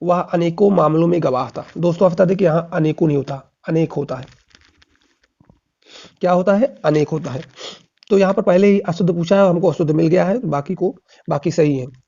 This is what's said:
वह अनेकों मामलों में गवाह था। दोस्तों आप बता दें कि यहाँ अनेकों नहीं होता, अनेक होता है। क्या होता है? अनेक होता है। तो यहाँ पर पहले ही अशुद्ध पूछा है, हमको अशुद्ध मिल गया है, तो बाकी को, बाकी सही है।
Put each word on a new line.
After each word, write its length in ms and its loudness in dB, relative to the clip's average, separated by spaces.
वह 180 0
अनेकों 500 0
मामलों 360 2
में 160 0
गवाह 280 -2
था। 160 -14
दोस्तों 280 0
आप 60 4
बता 120 0
दें 120 2
कि 80 -2
यहाँ 280 0
अनेकों 340 -2
नहीं 100 0
होता, 420 -8
अनेक 240 0
होता 240 -8
है। 100 -14
क्या 120 0
होता 220 2
है? 300 0
अनेक 240 2
होता 220 -6
है। 120 -8
तो 80 4
यहाँ 160 2
पर 80 -2
पहले 240 4
ही 140 4
अशुद्ध 340 -2
पूछा 280 2
है, 60 4
हमको 220 2
अशुद्ध 200 -2
मिल 160 2
गया 180 2
है, 140 -2
तो 100 -6
बाकी 260 -4
को, 220 -4
बाकी 200 -2
सही 280 2
है। 80 -6